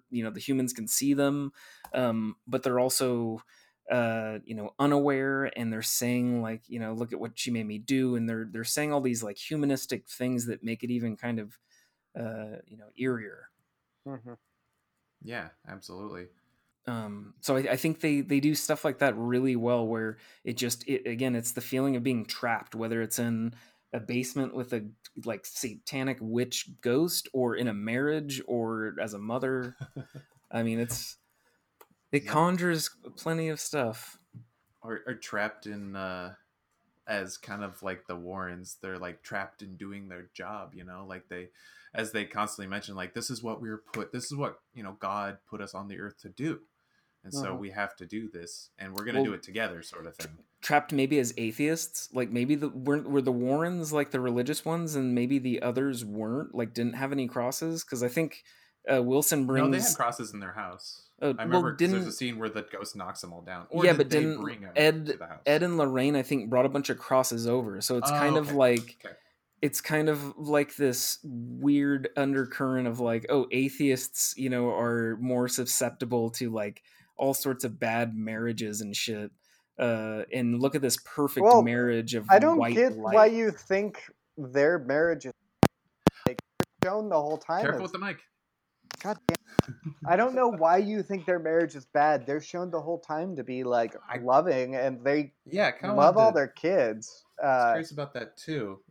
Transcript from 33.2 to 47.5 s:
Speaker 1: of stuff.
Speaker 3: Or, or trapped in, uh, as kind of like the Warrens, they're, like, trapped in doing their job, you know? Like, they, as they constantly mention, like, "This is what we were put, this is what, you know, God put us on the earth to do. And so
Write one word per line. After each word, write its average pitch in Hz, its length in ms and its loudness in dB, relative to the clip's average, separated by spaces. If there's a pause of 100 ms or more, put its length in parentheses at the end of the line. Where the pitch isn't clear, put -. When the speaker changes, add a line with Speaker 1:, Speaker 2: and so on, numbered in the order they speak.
Speaker 1:
of 151 100 -6
stuff. 117 600 -4 (640)
Speaker 3:
Or, 113 240 -8
or 123 100 -8
trapped 107 500 -6
in, 101 300 -12
uh, 92 400 -8 (720)
as 98 300 -6
kind 104 260 -10
of 95 200 -12
like 92 240 -10
the 87 100 -8
Warrens, 90 640 -10
they're, 92 180 -10
like, 87 240 -12
trapped 98 400 -10
in 95 140 -16
doing 101 320 -14
their 90 240 -16
job, 98 420 -14
you 90 100 -18
know? 92 220 -16
Like, 92 220 -16
they, 90 220 -12 (420)
as 110 200 -4
they 107 120 -2
constantly 104 440 -6
mention, 101 260 -8
like, 90 180 -8
"This 117 180 -6
is 117 120 -8
what 110 180 -6
we 113 80 -10
were 107 100 -8 (140)
put, 107 200 -8
this 123 120 -8
is 147 120 -10
what, 139 240 -6 (120)
you 120 100 -16
know, 98 160 -12
God 98 480 -4
put 101 140 -12
us 98 140 -12
on 101 140 -10
the 95 100 -12
earth 101 220 -12
to 101 80 -16
do. 139 320 -6 (640)
And 92 100 -14
so 95 220 -6